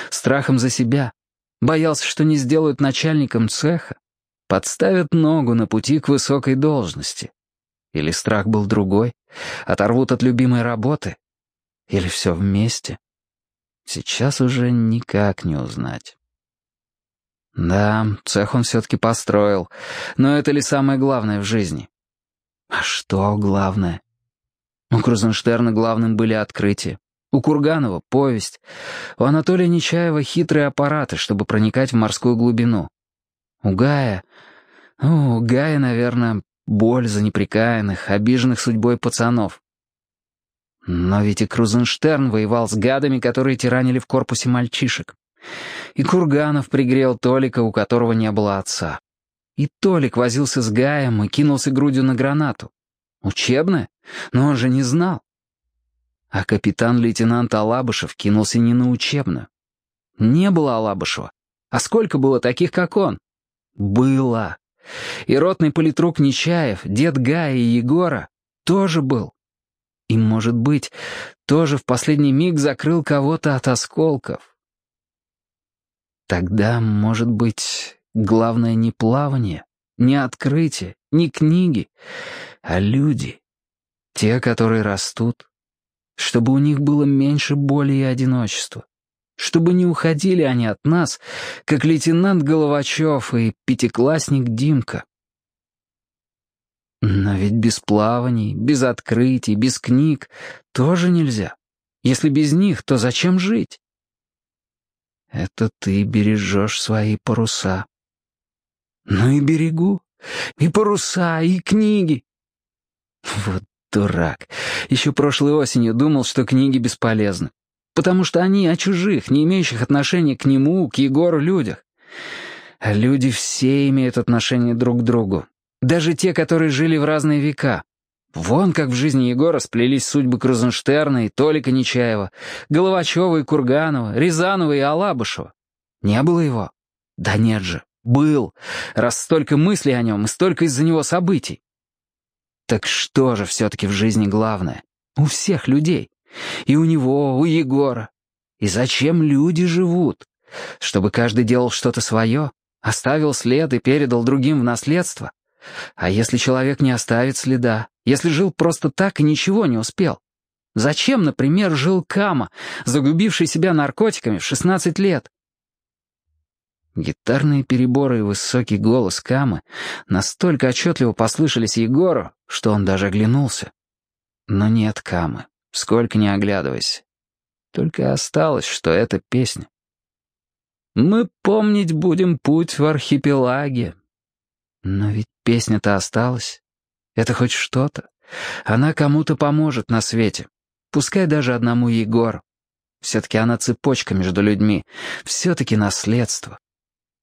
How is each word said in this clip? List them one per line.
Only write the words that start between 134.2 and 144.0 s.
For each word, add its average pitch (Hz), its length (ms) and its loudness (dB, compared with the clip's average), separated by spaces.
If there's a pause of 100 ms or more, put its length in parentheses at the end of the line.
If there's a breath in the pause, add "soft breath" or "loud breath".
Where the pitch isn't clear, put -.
и 143 80 0
Алабышева. 147 760 -4 (480)
Не 107 220 2
было 170 160 2
его? 123 320 -2 (460)
Да 101 180 -2
нет 110 260 2
же, 87 220 -8 (200)
был, 139 500 2 (420 loud breath)
раз 120 240 0
столько 156 380 0
мыслей 160 360 2
о 123 80 0
нем 107 240 0
и - 20 -2
столько 180 380 0
из-за 139 180 0
него 160 200 2
событий. 175 580 -2 (1080)
Так 113 180 -2
что - 500 0
же 101 100 -4
все-таки - 400 -4
в 98 60 -2
жизни 104 360 0